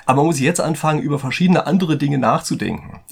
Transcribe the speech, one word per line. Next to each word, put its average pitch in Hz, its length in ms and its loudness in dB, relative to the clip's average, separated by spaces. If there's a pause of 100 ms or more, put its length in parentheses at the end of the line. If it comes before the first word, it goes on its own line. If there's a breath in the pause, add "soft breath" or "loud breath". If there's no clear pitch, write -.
Aber 131 160 2
man 160 60 4
muss 156 120 0
jetzt 156 220 0
anfangen, 156 400 -2
über 143 180 -2
verschiedene 165 480 2
andere 160 300 2
Dinge 143 200 0
nachzudenken. 113 840 -2 (100)